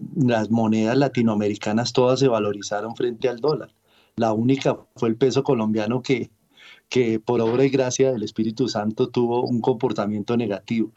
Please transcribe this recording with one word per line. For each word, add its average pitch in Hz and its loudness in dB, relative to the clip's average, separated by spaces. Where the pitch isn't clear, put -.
las 113 2
monedas 110 2
latinoamericanas 113 0
todas 127 4
se 135 4
valorizaron 107 -2
frente 120 -2
al 117 -8
dólar. 147 -2
La 113 0
única 127 0
fue 117 0
el 113 0
peso 135 2
colombiano 113 0
que, 120 -2
que 113 2
por 120 0
obra 120 2
y 135 4
gracia 131 2
del 107 -4
Espíritu 113 -2
Santo 110 -2
tuvo 120 0
un 123 -2
comportamiento 110 -2
negativo. 110 -4